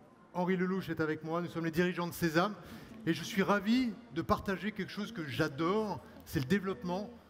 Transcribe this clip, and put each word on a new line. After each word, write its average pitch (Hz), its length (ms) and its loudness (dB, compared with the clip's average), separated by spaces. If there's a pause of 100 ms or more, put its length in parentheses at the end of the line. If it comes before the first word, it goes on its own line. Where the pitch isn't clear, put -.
(340)
Henri 180 220 2
Lelouch 185 320 2
est 160 100 -4
avec 156 240 2
moi, 160 180 -2
nous 175 60 -4
sommes 165 200 -2
les 165 40 2
dirigeants 175 380 2
de 165 40 -6
Sésame, 175 440 2 (500)
et 165 80 4
je - 80 -4
suis 196 220 2
ravi 208 480 4 (200)
de 160 100 -4
partager 196 500 0
quelque 185 180 -6
chose 202 220 -6
que 175 120 -6
j'adore, 156 760 0 (240)
c'est - 160 -2
le 131 60 -2
développement 185 640 0 (220)